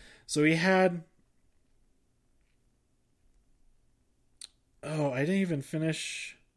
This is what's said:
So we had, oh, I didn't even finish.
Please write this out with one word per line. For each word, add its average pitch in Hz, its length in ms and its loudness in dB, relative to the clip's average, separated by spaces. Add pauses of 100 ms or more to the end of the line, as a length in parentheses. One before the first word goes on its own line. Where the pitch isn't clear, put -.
(260)
So - 160 -2
we 156 140 2
had, 180 480 2 (3750)
oh, 147 300 0
I 123 80 -2
didn't 180 220 2
even 170 200 0
finish. - 760 -4 (200)